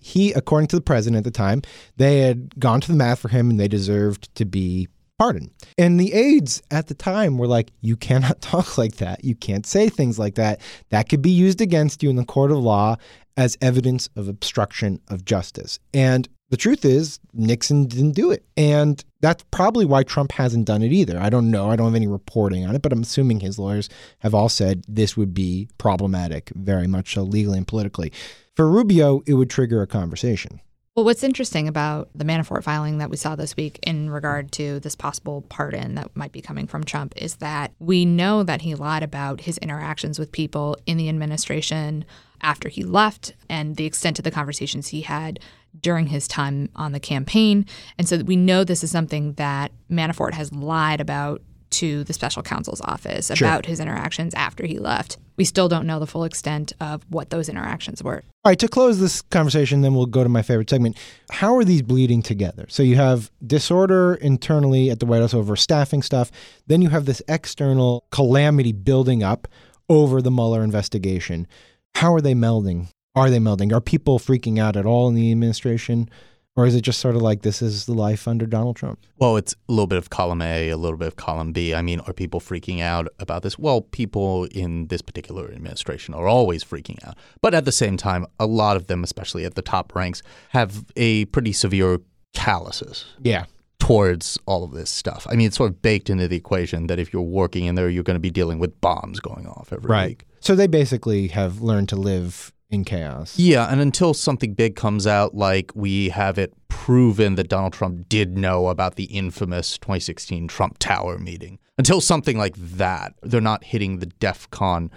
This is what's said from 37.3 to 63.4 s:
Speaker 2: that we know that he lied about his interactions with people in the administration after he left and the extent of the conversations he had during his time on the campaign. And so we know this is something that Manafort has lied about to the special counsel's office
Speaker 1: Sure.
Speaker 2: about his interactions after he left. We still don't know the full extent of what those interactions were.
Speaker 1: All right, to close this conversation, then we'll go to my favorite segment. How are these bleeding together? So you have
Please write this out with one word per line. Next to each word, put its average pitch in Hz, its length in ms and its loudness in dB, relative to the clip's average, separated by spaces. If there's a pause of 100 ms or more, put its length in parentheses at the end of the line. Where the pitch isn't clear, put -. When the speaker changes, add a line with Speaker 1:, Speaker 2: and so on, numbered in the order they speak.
Speaker 2:
that 147 420 -8
we 180 260 2
know 185 380 2
that 165 200 -4
he 160 120 -6
lied 151 300 -6
about 143 380 -8
his 170 160 -8
interactions 151 600 -8
with 151 140 -8
people 151 440 -4 (100)
in 165 100 -2
the 160 120 -2
administration 156 960 -4 (380)
after 151 260 -4
he - 140 -10
left 202 520 0 (140)
and 151 280 -6
the 156 100 -4
extent 156 320 -4
of - 60 -6
the 165 80 -2
conversations 143 560 -6
he 156 140 -10
had 156 360 -8 (420)
during 165 280 0
his 139 180 -4
time 139 480 -4
on 151 180 -6
the 143 80 -6
campaign. 202 640 2 (320)
And 175 120 0
so 170 100 2
we 180 180 0
know 185 280 4
this 175 180 -2
is 156 80 -4
something 151 440 -4
that 143 360 -4 (200)
Manafort 165 440 -2
has 151 180 -10
lied 151 480 -2
about 147 400 -6 (300)
to 147 320 -2
the - 100 -8
special - 300 -6
counsel's - 380 -8
office - 520 -6
Speaker 1:
Sure. - 140 2
Speaker 2:
about 160 200 0
his 165 120 -6
interactions 160 560 -6
after - 320 -6
he 156 140 -6
left. - 380 -6 (180)
We 190 80 2
still 185 240 2
don't 165 180 -2
know 160 140 -4
the 156 60 -6
full 165 180 -6
extent 151 560 -6
of 151 280 -10
what 160 220 -6
those 165 180 -4
interactions - 540 -10
were. - 220 -8 (200)
Speaker 1:
All 208 60 8
right, 180 80 6
to 226 80 0
close 240 320 4
this 185 240 0
conversation, 143 600 2
then 135 120 4
we'll 127 120 4
go 123 180 2
to 120 40 4
my 117 140 4
favorite 110 260 0
segment. 123 280 2 (340)
How 226 260 2
are 240 80 4
these 175 180 6
bleeding 120 400 2
together? 101 460 -4
So - 140 0
you 127 140 6
have 127 340 2 (160)